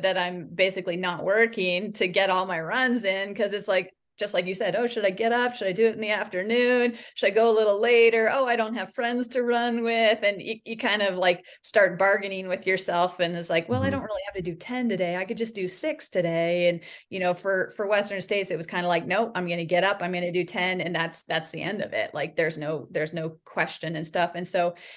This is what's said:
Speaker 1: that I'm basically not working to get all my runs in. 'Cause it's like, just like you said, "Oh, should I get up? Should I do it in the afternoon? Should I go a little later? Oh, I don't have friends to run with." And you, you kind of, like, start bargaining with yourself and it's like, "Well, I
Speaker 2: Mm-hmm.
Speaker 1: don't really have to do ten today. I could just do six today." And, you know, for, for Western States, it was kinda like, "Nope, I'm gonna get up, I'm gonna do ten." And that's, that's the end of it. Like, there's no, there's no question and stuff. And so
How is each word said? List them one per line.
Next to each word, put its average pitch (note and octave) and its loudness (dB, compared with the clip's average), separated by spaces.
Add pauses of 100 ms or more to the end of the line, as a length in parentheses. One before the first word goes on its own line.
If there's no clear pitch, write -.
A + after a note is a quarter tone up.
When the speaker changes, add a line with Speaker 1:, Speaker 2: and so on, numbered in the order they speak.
Speaker 1:
that F#3 2
I'm F3+ -4
basically F#3 0
not F3 -4
working G3+ 0
to F#3+ 0
get F#3+ 2
all F#3 2
my F3 -4
runs A#3+ 0
in. G3 -2
'Cause G3+ -2
it's G3+ -4
like, F#3+ 0 (260)
just G#3 -4
like F#3 0
you F#3+ -4
said, F#3 -2
"Oh, A#3+ 0
should A#3 -2
I G3 2
get A3+ 0
up? A#3+ 0
Should G3 -4
I F#3 2
do A3 4
it A3 2
in G#3+ -10
the G#3+ -2
afternoon? A3+ 0 (200)
Should A#3 0
I - 4
go A3 6
a A3 6
little G#3 4
later? A3+ 6
Oh, C4+ 2
I A#3+ 2
don't A3+ 0
have F#3+ -6
friends A#3+ -2
to B3 -2
run A#3+ 0
with." A3+ 4
And G3+ 0
you, A3 -6
you A3+ -8
kind G#3 2
of, G3 0
like, F3+ 2 (180)
start F#3 4
bargaining G3 0
with - -4
yourself F3+ 0
and F3 0
it's E3+ -6
like, E3+ 0
"Well, B3+ 0
I C4+ 0
Speaker 2:
Mm-hmm. - 0
Speaker 1:
don't C4+ -2
really G#3 -8
have G3+ -10
to F#3 -4
do E3+ -6
ten B3 -4
today. F3+ -2
I F#3+ -4
could G#3+ -6
just A3+ -6
do F#3 -4
six D4+ -6
today." E3+ 0
And, F3 -2 (300)
you F#3 -6
know, F3+ 2
for, F#3 -2
for G#3 -4
Western G3+ 0
States, G3 -2
it F3 -4
was E3 -8
kinda F3 -2
like, E3+ 0
"Nope, A3 0
I'm F3+ -4
gonna E3+ -4
get F3 2
up, G3+ 2
I'm F3 -4
gonna F3+ -4
do F3 0
ten." F#3 -2
And E3+ -4
that's, E3 -4
that's D#3+ -4
the D#3 -8
end F#3+ -6
of - -6
it. - -4
Like, D3+ -6
there's D#3 0
no, D3+ -6
there's D#3 -4
no D#3+ -6
question E3 -4
and D#3+ -6
stuff. F3 0
And F3 -8
so F3 0 (200)